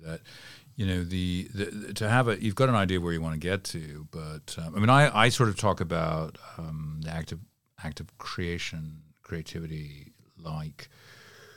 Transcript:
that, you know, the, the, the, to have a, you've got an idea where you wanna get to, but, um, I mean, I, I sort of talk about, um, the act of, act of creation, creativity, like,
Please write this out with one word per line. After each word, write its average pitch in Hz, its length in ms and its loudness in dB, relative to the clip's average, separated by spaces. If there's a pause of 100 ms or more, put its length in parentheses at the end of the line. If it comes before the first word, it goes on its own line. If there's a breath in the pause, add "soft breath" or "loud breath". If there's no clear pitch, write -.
that, 80 160 -8 (560 loud breath)
you 104 100 -2
know, 90 160 2
the, 90 520 -2
the, 101 100 -2
the, 104 300 -10
to 107 160 0
have 123 180 4
a, 101 140 0
you've 107 140 0
got 131 120 6
an 123 60 4
idea 92 260 4
where 85 140 0
you 80 80 0
wanna 80 160 -2
get 92 260 -2
to, 76 460 -10
but, 78 480 -10
um, 82 180 -6
I 101 40 2
mean, 110 100 6
I, 139 260 8
I 113 140 10
sort 120 180 6
of 95 80 0
talk 101 240 2
about, 80 560 -2 (220)
um, 78 440 -6
the 80 80 -4
act 80 220 -6
of, 82 60 -10 (440)
act 78 180 -8
of - 180 -14
creation, 82 840 -6 (220)
creativity, 78 880 -8 (280)
like, 156 480 -8 (680 loud breath)